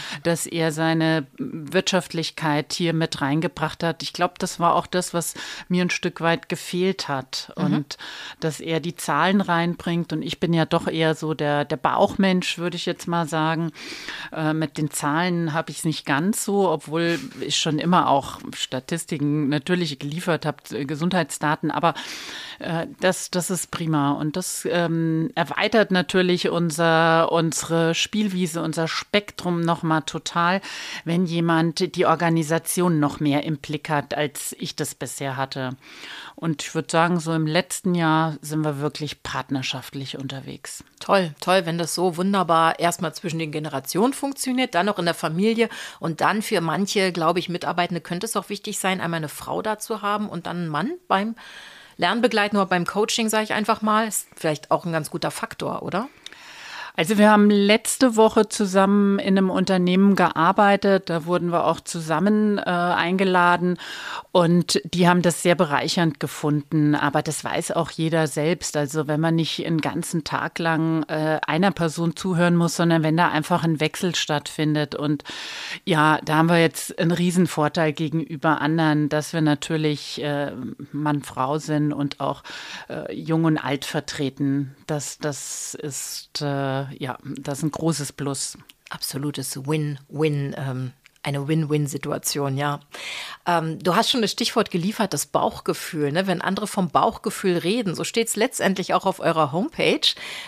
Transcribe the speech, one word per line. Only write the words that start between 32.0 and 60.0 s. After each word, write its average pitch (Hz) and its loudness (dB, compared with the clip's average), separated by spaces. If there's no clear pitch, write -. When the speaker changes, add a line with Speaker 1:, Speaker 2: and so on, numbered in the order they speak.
Speaker 1:
Organisation 165 2
noch 143 0
mehr 147 2
im 156 -4
Blick 147 -8
hat, 143 0
als 147 -4
ich - -8
das - -4
bisher 135 -8
hatte. 131 -4
Und 165 -2
ich - -10
würd 160 -4
sagen, 170 2
so 160 -4
im 160 0
letzten 175 -2
Jahr 160 2
sind 156 -4
wir 143 -2
wirklich 147 -6
partnerschaftlich 135 -6
unterwegs. 135 -12
Speaker 2:
Toll, 180 2
toll, 185 2
wenn 165 -2
das 170 -2
so 170 0
wunderbar 170 2
erstmal 170 -2
zwischen 160 -6
den 156 -6
Generationen 156 -2
funktioniert, 262 -4
dann 175 4
noch 208 -2
in 175 -2
der 170 0
Familie 208 0
und 156 -4
dann 185 2
für 196 0
manche, 185 0
glaub 175 2
ich, 180 -4
Mitarbeitende 170 -2
könnte 175 -6
es 226 -6
auch 196 -6
wichtig 208 -8
sein, 190 -2
einmal 165 -4
eine 156 -6
Frau - -6
da 214 -4
zu 214 -8
haben 208 -2
und 170 -10
dann 165 -6
einen 175 -4
Mann 156 -2
beim 202 0
Lernbegleiten 208 2
oder 190 4
beim 175 0
Coaching, 220 0
sag 214 2
ich 214 -4
einfach 208 0
mal, 214 2
ist - -6
vielleicht - -4
auch 160 0
ein 170 -4
ganz 156 -2
guter 160 -4
Faktor, - -8
oder? 220 -4
Speaker 1:
Also 185 2
wir 208 8
haben 208 8
letzte 214 4
Woche 220 6
zusammen 196 4
in 196 4
einem 190 4
Unternehmen 185 4